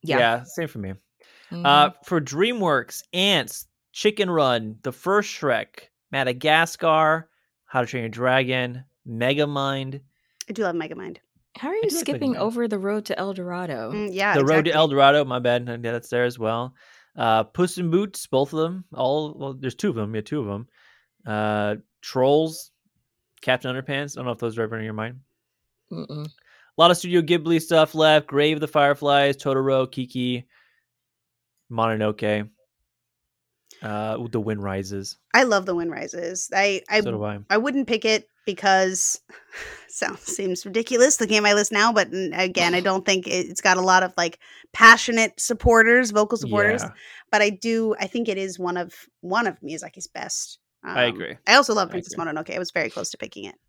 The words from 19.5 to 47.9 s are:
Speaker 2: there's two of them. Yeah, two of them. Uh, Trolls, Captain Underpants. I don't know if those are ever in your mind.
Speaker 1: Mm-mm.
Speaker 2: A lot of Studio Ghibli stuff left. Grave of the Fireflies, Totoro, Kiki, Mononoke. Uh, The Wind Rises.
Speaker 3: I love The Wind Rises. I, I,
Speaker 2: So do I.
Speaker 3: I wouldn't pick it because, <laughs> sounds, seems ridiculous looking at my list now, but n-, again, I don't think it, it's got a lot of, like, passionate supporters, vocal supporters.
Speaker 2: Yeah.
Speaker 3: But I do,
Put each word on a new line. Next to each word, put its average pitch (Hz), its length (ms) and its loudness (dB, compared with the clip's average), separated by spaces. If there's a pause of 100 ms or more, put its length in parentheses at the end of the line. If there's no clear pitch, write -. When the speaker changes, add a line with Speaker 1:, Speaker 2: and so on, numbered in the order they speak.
Speaker 2:
there's 131 200 -8
two - 140 -2
of 135 80 -2
them. 110 180 -6
Yeah, 110 60 -4
two 143 200 -6
of 113 60 -4
them. 101 220 -8 (580)
Uh, 107 500 -2 (240)
Trolls, 151 680 0 (680)
Captain 127 340 -2
Underpants. 139 380 -6
I 135 80 -14
don't 127 60 -6
know 120 60 -4
if 110 60 -8
those 113 180 -6
are 117 60 -4
ever 113 160 -6
in 110 60 -8
your 110 100 -8
mind. 113 240 -8 (720)
Speaker 1:
Mm-mm. 151 340 -12
Speaker 2:
A - 540 -10
lot 170 120 8
of 170 40 2
Studio 175 260 0
Ghibli 165 380 0
stuff 160 360 2
left. 156 320 4
Grave 147 300 2
of - 20 -4
the 151 80 -4
Fireflies, 143 680 2
Totoro, 135 540 0
Kiki, 123 560 -6 (1200)
Mononoke. 107 760 0 (1300)
Uh, 110 480 -6
The 117 100 -2
Wind 104 220 -4
Rises. 98 560 -6 (160)
Speaker 3:
I 254 100 6
love 202 220 0
The 185 80 -2
Wind 170 160 -4
Rises. 180 640 -8
I, 196 340 0
I, 214 120 0
Speaker 2:
So 202 120 -2
do 104 120 -4
I. 104 140 -6 (120)
Speaker 3:
I 202 80 2
wouldn't 269 280 -2
pick 226 180 -4
it 214 220 0 (180)
because, 190 760 0 (340)
<laughs> - 340 -16
sounds, - 320 -8
seems 185 460 -6
ridiculous 233 540 2
looking 220 160 2
at 208 80 4
my 208 80 6
list 208 180 2
now, 220 220 2
but 196 200 2
n-, 185 220 -6
again, 180 400 0
I 180 60 2
don't 190 240 0
think 185 240 0
it, 180 200 -2
it's - 120 -8
got 185 160 4
a 185 60 0
lot 185 200 6
of, 185 140 -2
like, 170 240 -2 (320)
passionate 226 680 6
supporters, 233 720 4
vocal 214 280 0
supporters. 208 440 0
Speaker 2:
Yeah. - 80 -8 (400)
Speaker 3:
But 208 120 4
I 208 80 2
do, 226 500 -2